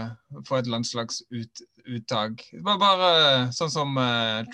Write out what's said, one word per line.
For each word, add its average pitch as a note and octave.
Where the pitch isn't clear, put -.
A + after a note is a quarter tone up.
få C3
et A#2+
landslagsuttag. A#2
Det E3
var G3+
bare F#3
sånn D#3+
som, C#3+
eh, A#2